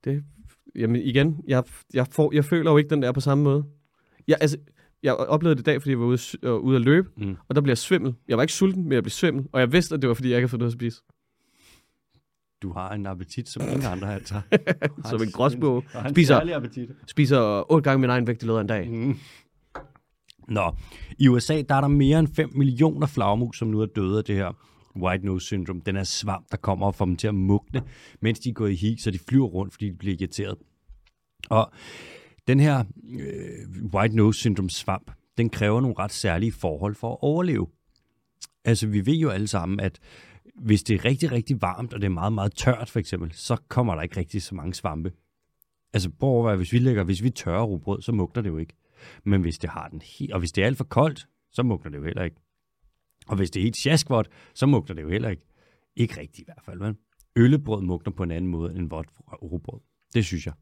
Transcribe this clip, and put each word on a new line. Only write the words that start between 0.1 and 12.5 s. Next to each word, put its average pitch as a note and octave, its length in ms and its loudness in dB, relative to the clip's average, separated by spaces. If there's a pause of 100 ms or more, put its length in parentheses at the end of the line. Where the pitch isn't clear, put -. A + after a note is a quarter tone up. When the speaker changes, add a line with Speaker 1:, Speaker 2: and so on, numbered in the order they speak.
Speaker 1:
jamen A#2 260 0
igen, C#3+ 460 2
jeg, B2+ 160 2 (300)
jeg C3 180 0
får, D3+ 220 2
jeg D3 120 4
føler E3 260 2
jo D3 60 8
ikke, D3 120 4
den D3 120 2
der B2 100 0
på C3 80 -2
samme C#3+ 240 2
måde. C#3+ 200 2 (640)
Jeg, D#3 140 6
altså, D3 160 2 (460)
jeg C3+ 120 2
oplevede D#3 400 2
det B2 60 -4
i - 20 -10
dag, C#3+ 180 2
fordi D3 100 -4
jeg B2 80 2
var A#2 60 0
ude B2 80 4
at B2 60 0
sy-, - 240 -10
øh, B2 120 0
ude C3 200 2
at B2 60 4
løbe, D#3 360 4
Speaker 2:
Mm. G2 180 -4 (140)
Speaker 1:
og C3+ 60 -2
der D3 60 4
bliver C#3 100 2
jeg A#2 60 2
svimmel. C3+ 360 0 (140)
Jeg A#2 100 2
var B2 60 4
ikke - 100 0
sulten, F#3+ 300 2
men D3+ 80 -2
jeg B2 120 2
blev A2+ 80 -4
svimmel, C#3 400 0
og C3 80 0
jeg B2 120 4
vidste, E3+ 240 2
at C#3+ 60 -2
det B2+ 60 0
var, A#2+ 60 2
fordi B2+ 160 -2
jeg A#2+ 80 2
ikke B2 60 4
havde B2 60 0
fået A#2+ 100 -4
noget A#2+ 140 0
at A#2+ 60 -8
spise. A#2 220 -6 (1600)